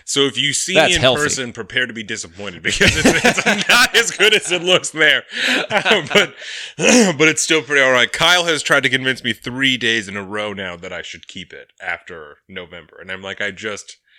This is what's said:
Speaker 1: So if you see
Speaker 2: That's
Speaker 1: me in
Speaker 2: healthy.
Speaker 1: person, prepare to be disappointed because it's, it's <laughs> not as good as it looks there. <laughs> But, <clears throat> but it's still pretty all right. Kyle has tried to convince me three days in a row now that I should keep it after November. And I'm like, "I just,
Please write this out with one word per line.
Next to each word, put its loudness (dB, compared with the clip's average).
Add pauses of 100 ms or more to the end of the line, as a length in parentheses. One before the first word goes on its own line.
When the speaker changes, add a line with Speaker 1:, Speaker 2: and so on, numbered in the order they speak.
Speaker 1:
So -2
if 0
you -2
see -4
Speaker 2:
That's 6
Speaker 1:
me 4
in 0
Speaker 2:
healthy. 4
Speaker 1:
person, -4
prepare -4
to -12
be -10
disappointed -10
because 2
it's, 4
it's 0
<laughs> -
not 4
as 4
good -2
as -2
it -2
looks 0
there. 2 (220)
<laughs> -2
But, 0 (200)
<clears throat> -14
but 4
it's 0
still 0
pretty 0
all 4
right. 4
Kyle 4
has 0
tried 2
to 0
convince -2
me -4
three -2
days 0
in -10
a -6
row -8
now -10
that -14
I -10
should -18
keep -18
it -20
after -12 (100)
November. -16
And -16
I'm -12
like, -12
"I -6
just, -12 (220)